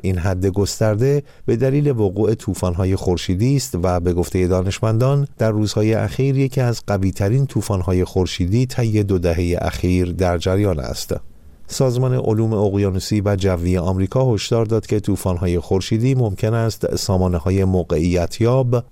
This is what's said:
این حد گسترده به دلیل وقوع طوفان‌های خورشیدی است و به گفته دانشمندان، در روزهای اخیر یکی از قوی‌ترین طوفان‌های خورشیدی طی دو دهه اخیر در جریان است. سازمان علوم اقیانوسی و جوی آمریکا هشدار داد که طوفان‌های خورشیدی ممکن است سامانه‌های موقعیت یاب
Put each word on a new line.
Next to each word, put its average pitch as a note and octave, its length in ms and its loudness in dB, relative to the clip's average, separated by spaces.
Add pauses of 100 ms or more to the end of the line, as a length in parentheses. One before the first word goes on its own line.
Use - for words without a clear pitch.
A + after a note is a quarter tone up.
این F#2 140 0
حد F2+ 280 -2
گسترده G#2+ 800 0 (220)
به B2 100 2
دلیل C3+ 320 0
وقوع G#2+ 460 2
طوفان‌های F#2 600 0
خورشیدی F#2+ 600 0
است B2+ 280 -2
و F2+ 160 2
به F2 140 0
گفته F2+ 340 0
دانشمندان، A2 800 0 (100)
در A2 140 2
روزهای G#2+ 420 2
اخیر C3 440 0
یکی C3+ 240 0
از A#2+ 260 0
قوی‌ترین G2+ 580 0
طوفان‌های F#2 580 0
خورشیدی F#2 640 0
طی A2+ 380 0
دو G2 140 0
دهه F2 440 0
اخیر F2+ 500 0
در F2 260 0
جریان F#2 420 0
است. - 360 -6 (520)
سازمان B2+ 460 0
علوم A2 400 0
اقیانوسی G2+ 720 0
و G2+ 100 2
جوی F2+ 420 0
آمریکا F#2+ 560 0
هشدار A2+ 320 0
داد A2 200 0
که A2 140 0
طوفان‌های F2+ 600 0
خورشیدی A2+ 560 0
ممکن A2 380 0
است A2+ 420 -2
سامانه‌های F#2 680 0
موقعیت F2 800 0
یاب B2 500 2